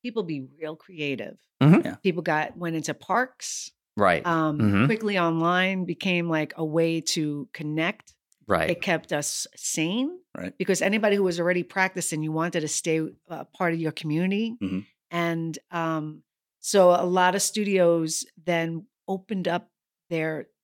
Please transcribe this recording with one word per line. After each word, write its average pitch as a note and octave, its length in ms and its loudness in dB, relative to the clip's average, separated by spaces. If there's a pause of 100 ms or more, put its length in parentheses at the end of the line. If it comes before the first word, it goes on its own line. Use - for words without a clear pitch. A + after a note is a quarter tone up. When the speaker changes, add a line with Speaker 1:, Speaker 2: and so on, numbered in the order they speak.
Speaker 1:
people A#3 220 -4
be D3+ 200 -6 (160)
real D#3 140 -8
creative. D3 640 -8 (240)
Speaker 2:
Mm-hmm. E3 240 8
Speaker 3:
Yeah. D#3 160 -6
Speaker 1:
People F3 200 0
got, D#3 340 -2
went E3+ 180 -6
into D#3 180 -4
parks. - 800 -6 (260)
Speaker 2:
Right. F#2 300 4
Speaker 1:
Um, D#3+ 320 0
Speaker 2:
Mm-hmm. G#2+ 280 4
Speaker 1:
quickly G#3+ 300 0
online F3+ 680 2
became, F3 440 -2
like, D#3 280 -2
a E3 80 -4
way E3 380 0
to D3 520 -4
connect. D#3 580 -4 (360)
Speaker 2:
Right. E2 200 4
Speaker 1:
It E3+ 140 -2
kept E3 300 -2
us - 420 -4
sane G#3 560 -2 (260)
Speaker 3:
Right. F#3 220 -10
Speaker 1:
because F#3 240 0
anybody G#3 320 2
who G3+ 80 2
was F3 160 0
already F3+ 240 2
practicing, F#3 640 -2
you D#3 80 -4
wanted D#3+ 300 -2
to D#3 60 -4
stay, D#3+ 320 0 (300)
uh, D3+ 140 -10 (120)
part F3 180 0
of E3 40 -4
your D#3+ 140 -2
community. F#3+ 680 -2
Speaker 3:
Mm-hmm. F#2+ 200 -4 (320)
Speaker 1:
And, E3 440 -2 (140)
um, D#3+ 540 -4 (340)
so F#3 320 6
a F3 160 4
lot F3+ 300 2
of G3+ 60 -2
studios E3+ 800 2 (200)
then E3 420 -2 (200)
opened F#3+ 400 -6
up F3 240 -2 (400)
their D#3+ 380 -4 (160)